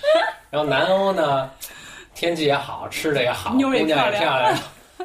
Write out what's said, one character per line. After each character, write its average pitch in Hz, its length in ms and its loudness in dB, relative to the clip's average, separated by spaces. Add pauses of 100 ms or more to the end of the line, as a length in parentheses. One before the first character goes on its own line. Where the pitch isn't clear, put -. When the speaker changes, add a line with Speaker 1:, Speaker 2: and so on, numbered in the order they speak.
(500)
Speaker 1:
然 147 100 -2
后 151 80 0
南 143 200 2
欧 190 260 2
呢， 139 380 0 (640)
天 170 200 -2
气 156 100 0
也 139 100 4
好， - 340 -6
吃 156 240 -2
的 135 80 2
也 123 100 2
好， - 220 -4
Speaker 2:
妞 269 160 4
儿 262 60 2
也 226 60 2
Speaker 1:
姑 165 40 2
娘 156 260 2
也 - 60 0
漂 143 220 0
亮， - 20 0
Speaker 2:
漂 123 80 4
亮。 - 100 0 (460)